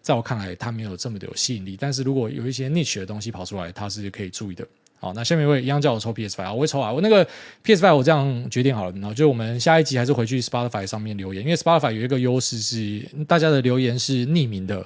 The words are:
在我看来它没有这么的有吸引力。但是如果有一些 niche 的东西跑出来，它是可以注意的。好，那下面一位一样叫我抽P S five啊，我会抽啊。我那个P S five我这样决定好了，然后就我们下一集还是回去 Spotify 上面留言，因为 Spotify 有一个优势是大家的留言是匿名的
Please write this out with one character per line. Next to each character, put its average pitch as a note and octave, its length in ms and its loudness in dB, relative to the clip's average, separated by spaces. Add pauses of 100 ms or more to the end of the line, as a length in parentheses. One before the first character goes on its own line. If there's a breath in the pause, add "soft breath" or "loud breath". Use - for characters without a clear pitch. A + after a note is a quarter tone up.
在 D3 100 0
我 A#2 80 2
看 A#2 160 -6
来 F#2+ 180 -8
它 A#2+ 160 -8
没 A2+ 120 -8
有 G2+ 120 -8
这 G#2 140 -10
么 G#2+ 100 -8
的 - 80 -12
有 - 80 -12
吸 - 220 -4
引 F#2+ 80 -8
力。 F#2+ 160 -10
但 C#3 100 -2
是 C3 120 -4
如 C3+ 120 0
果 A#2+ 140 0
有 B2 180 -6
一 C3 60 -4
些 C3 160 -4
niche D3+ 300 -2
的 F#2+ 80 -8
东 G#2 120 -8
西 G#2+ 120 -8
跑 F#2 120 -10
出 G2 140 -10
来， F2 160 -8
它 G#2 160 -8
是 G2 220 -8
可 G#2 120 -12
以 F#2 60 -8
注 F#2+ 240 -10
意 - 20 -10
的。 - 120 -12 (320)
好， F#2 160 -8
那 A#2 100 -6
下 E3+ 100 2
面 D#3 100 4
一 C#3+ 40 4
位 C#3 120 4
一 B2+ 60 -4
样 C#3+ 160 0
叫 C#3+ 100 4
我 A2+ 60 0
抽 A2+ 140 -4
P G#2+ 160 -6
S - 80 -10
five F#2+ 80 -8
啊， F#2+ 80 -6
我 A#2 80 -4
会 B2 60 2
抽 C#3 120 -2
啊。 A2+ 140 -2
我 C#3 80 -2
那 G#3 80 2
个 G3+ 180 8 (380 loud breath)
P A3 100 6
S F3 100 2
five E3+ 120 8
我 B2+ 80 4
这 C#3+ 40 4
样 C#3 400 2
决 B2 140 0
定 C3+ 100 4
好 G#2+ 120 -2
了， F2+ 80 -6
然 G2 100 -8
后 G#2 100 -6
就 D3 160 4
我 C3+ 60 4
们 A#2 240 -4
下 E3 220 6
一 - 20 4
集 C3+ 160 0
还 A#2+ 80 2
是 C#3+ 60 2
回 A2+ 120 2
去 B2+ 160 -2
Spotify A#2+ 460 -4
上 G#2+ 140 -6
面 G#2+ 160 -6
留 F#2+ 180 -8
言， G2 80 -6
因 C#3 80 -2
为 E3+ 60 2
Spotify D3+ 340 4
有 A2 120 -4
一 B2 40 -2
个 C3 100 0
优 B2+ 220 2
势 A#2+ 220 -4
是 G#2 440 -4 (220)
大 F3 100 4
家 D#3 140 4
的 C#3 120 6
留 B2+ 180 2
言 B2 180 0
是 B2 300 0
匿 D3+ 200 2
名 G2 160 -6
的 G2 220 -4